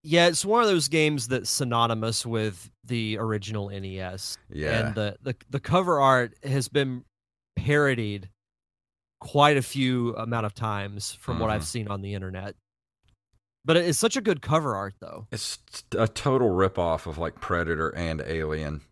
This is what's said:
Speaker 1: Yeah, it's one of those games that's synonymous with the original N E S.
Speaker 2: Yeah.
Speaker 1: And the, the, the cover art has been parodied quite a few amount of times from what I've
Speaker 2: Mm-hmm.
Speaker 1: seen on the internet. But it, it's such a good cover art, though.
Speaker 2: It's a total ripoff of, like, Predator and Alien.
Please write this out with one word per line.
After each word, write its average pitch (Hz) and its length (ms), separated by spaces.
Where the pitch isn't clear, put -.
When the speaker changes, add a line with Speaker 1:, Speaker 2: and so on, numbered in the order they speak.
Speaker 1:
Yeah, 170 260
it's 165 160
one 220 180
of 220 60
those 170 200
games 151 400
that's 127 220
synonymous 117 720
with 110 460
the 110 340
original 104 520
N 98 140
E 95 160
S. 92 380
Speaker 2:
Yeah. 76 360
Speaker 1:
And 107 80
the, 104 280
the, 131 140
the 139 100
cover 180 400
art 127 340
has 135 240
been 131 360
parodied 117 720
quite 147 360
a 131 60
few 127 520
amount 113 320
of 104 80
times 101 600
from - 260
what 110 100
I've 107 120
Speaker 2:
Mm-hmm. 78 40
Speaker 1:
seen 110 220
on 101 140
the 101 120
internet. 95 400
But 160 140
it, 170 100
it's 151 100
such 226 180
a 262 40
good 185 220
cover 143 340
art, 98 240
though. - 320
Speaker 2:
It's - 260
a 113 80
total 127 440
ripoff 90 560
of, 78 120
like, 80 220
Predator 82 560
and 80 280
Alien. 78 680